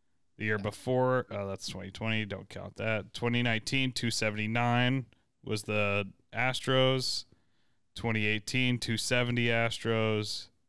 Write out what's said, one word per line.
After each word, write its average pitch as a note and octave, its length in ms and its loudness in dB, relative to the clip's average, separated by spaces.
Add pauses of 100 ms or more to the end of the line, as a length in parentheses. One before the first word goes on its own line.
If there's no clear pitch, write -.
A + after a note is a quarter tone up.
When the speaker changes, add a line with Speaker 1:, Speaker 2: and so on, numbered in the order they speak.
(380)
Speaker 1:
The - 80 -4
year G#2+ 120 2
Speaker 2:
Yeah. G2+ 40 -6
Speaker 1:
before, B2+ 680 0
uh, G2+ 160 -4
that's G2 200 -8
twenty F#2 220 -10
twenty. A2 360 -2
Don't F#2+ 240 -8
count F#2+ 260 -12
that. G#2 400 -4
Twenty A#2+ 260 0
nineteen, B2 520 0
two A#2 180 -2
seventy-nine A#2+ 960 0 (360)
was G#2+ 200 -2
the G2+ 440 0 (240)
Astros. C3 960 2 (680)
Twenty A2 300 0
eighteen, A#2+ 540 0
two A#2 180 -2
seventy A#2+ 520 2
Astros. A2+ 1000 0 (220)